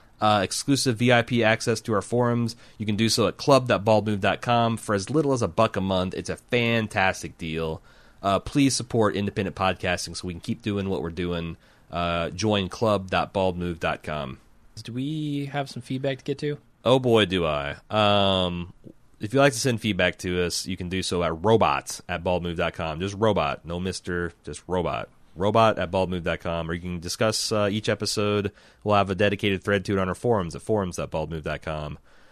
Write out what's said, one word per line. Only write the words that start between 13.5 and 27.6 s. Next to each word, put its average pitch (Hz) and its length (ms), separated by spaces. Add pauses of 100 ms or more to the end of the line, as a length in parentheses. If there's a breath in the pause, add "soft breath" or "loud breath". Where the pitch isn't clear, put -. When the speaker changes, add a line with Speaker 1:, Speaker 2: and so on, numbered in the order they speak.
Speaker 1:
move 87 220
dot 82 240
com. 71 340 (440)
Speaker 2:
Do 113 100
we 143 540
have 139 220
some 120 140
feedback 131 360
to - 60
get 139 140
to? 147 200 (260)
Speaker 1:
Oh 131 160
boy, 113 260
do 87 180
I. 73 320 (140)
Um, 95 840 (480)
if 101 140
you'd 135 60
like 139 120
to 120 80
send 120 200
feedback 92 380
to 90 260
us, - 220
you 92 100
can 90 120
do 92 140
so 87 220
at 82 200
robot 87 640
at 87 140
bald 90 220
move 85 140
dot 85 160
com. 80 260
Just 98 180
robot, 90 460
no 85 160
mister, 87 520 (120)
just - 240
robot. 78 400 (260)
Robot 107 440
at 90 120
bald 95 200
move 87 140
dot 82 160
com, 82 300
or 85 40
you 87 60
can 87 200
discuss, 107 520
uh, 104 180